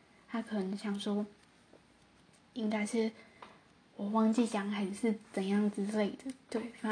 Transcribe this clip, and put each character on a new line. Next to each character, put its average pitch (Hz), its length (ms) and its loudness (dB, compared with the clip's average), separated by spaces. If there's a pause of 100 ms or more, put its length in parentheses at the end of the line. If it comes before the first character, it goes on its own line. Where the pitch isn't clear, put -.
(280)
她 226 140 -4
可 220 120 -6
能 190 220 0
想 202 240 -4
说 208 240 0 (1300)
应 220 160 -2
该 214 160 0
是 220 260 2 (840)
我 202 140 -4
忘 220 200 6
记 226 160 4
讲 202 240 -2
还 202 220 -2
是 214 260 0 (140)
怎 190 160 -2
样 208 220 4
之 208 160 -2
类 208 240 0
的。 262 200 -8 (200)
对， 226 200 -4 (120)
反 220 100 -2